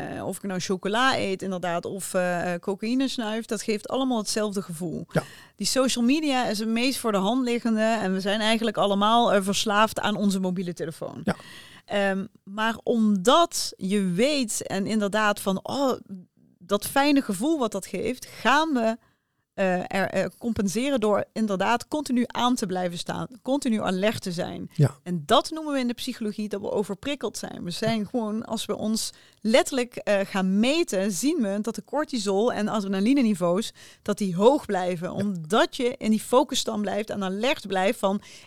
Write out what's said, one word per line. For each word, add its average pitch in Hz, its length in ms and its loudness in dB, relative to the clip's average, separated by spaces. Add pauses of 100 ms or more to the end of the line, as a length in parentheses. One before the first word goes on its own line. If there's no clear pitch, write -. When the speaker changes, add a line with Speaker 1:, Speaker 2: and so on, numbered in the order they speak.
(180)
Speaker 1:
eh, 98 100 -8
of 185 100 -6
ik - 60 -12
nou 190 160 -4
chocola 214 580 0
eet, 196 240 -2
inderdaad, 180 440 -4
of, 180 280 -8
eh, 180 400 0
eh, 175 60 -4
cocaïne 226 480 -2
snuif, 226 380 -4
dat 208 160 -4
geeft 220 260 -2
allemaal 254 300 0
hetzelfde 214 440 -2
gevoel. 165 500 -8
Speaker 2:
Ja. 156 120 0 (320)
Speaker 1:
Die 202 120 -4
social 254 380 2
media 269 420 2
is 208 120 -2
het 220 80 -2
meest 240 320 0
voor 226 120 0
de 202 60 2
hand 220 260 2
liggende 226 580 2
en 190 120 0
we 190 60 0
zijn 202 200 0
eigenlijk 220 380 2
allemaal, 202 560 4
eh, 202 80 6
verslaafd 202 580 2
aan 208 160 0
onze 196 240 0
mobiele 185 340 -2
telefoon. - 500 -8
Speaker 2:
Ja. - 120 -2 (500)
Speaker 1:
Ehm, 196 400 0 (180)
maar 214 400 -2
omdat 226 920 4
je 196 340 0
weet 247 560 0
en 196 200 -2
inderdaad 208 520 2
van, 185 240 0
"Oh, 262 280 0 (680)
dat 196 280 -2
fijne 277 340 4
gevoel 254 380 0
wat 226 120 0
dat 190 140 -6
geeft", 190 400 -6
gaan 302 480 2
we, 226 240 0 (560)
eh, 185 260 0
er, 190 300 -2
eh, 190 160 0 (120)
compenseren 233 600 0
door 208 240 2 (100)
inderdaad 214 540 0
continu 277 400 0
aan 247 280 0
te 240 100 -4
blijven 180 320 -4
staan, 170 300 -6 (140)
continu 247 400 0
alert 190 400 0
te 190 100 -6
zijn. 180 420 -6
Speaker 2:
Ja. - 300 2
Speaker 1:
En 175 220 -4
dat 269 260 2
noemen 311 220 -6
we 269 60 0
in 247 80 -2
de 240 60 -4
psychologie 214 560 -6
dat 202 120 -6
we - 100 -4
overprikkeld 208 640 -4
zijn. - 260 -10
We 175 80 -8
zijn 220 360 -2
gewoon, 220 380 -4
als - 200 -6
we - 100 -4
ons 214 340 -2 (320)
letterlijk, 247 540 2
eh, 202 300 0
gaan 190 340 0
meten, 226 520 2
zien 269 300 0
we 196 200 0
dat 214 140 -4
de - 80 -10
cortisol 226 720 0
en 208 140 -2
adrenaline 202 540 2
niveaus, 185 500 2 (300)
dat 208 160 -2
die 190 180 -2
hoog 254 300 6
blijven. 180 420 2
Speaker 2:
Ja. - 60 -6
Speaker 1:
Omdat 196 640 0
je 247 220 -2
in - 140 -2
die 220 100 4
focusstand 240 600 0
blijft 202 280 -4
en 202 140 -4
alert 208 440 -2
blijft 190 320 0
van, 196 220 0 (260)